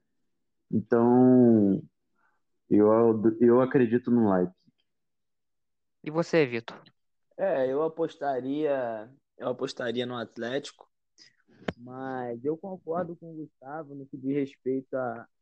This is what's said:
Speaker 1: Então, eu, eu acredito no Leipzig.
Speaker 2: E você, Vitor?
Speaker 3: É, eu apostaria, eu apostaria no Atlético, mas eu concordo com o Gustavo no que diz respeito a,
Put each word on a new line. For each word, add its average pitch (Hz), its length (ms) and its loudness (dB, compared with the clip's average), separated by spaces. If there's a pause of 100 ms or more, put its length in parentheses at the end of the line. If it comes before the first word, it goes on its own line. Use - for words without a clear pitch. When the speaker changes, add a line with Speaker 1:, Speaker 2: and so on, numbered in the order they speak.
(720)
Speaker 1:
Então, 117 1080 4 (880)
eu, 110 500 4 (200)
eu 120 220 6
acredito 123 500 0
no 113 200 4
Leipzig. 90 240 0 (1500)
Speaker 2:
E 151 80 -10
você, 160 340 0
Vitor? 120 340 -8 (560)
Speaker 3:
É, 139 360 -2
eu 139 100 -2
apostaria, 139 1300 -6 (300)
eu - 100 -8
apostaria 123 560 -6
no 123 120 -10
Atlético, 117 680 -10 (880)
mas 127 680 -12
eu 156 140 -6
concordo 175 580 -10
com 165 160 -20
o 156 40 -18
Gustavo 147 580 -16
no 139 140 -16
que 143 100 -16
diz 135 160 -6
respeito 135 600 -6
a, 117 320 -8 (140)